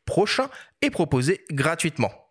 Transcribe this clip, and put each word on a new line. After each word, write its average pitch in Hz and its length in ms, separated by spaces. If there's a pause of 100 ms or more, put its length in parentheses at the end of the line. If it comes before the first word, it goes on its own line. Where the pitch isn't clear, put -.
prochain - 420 (340)
et 294 80
proposé 147 640
gratuitement. 143 600 (180)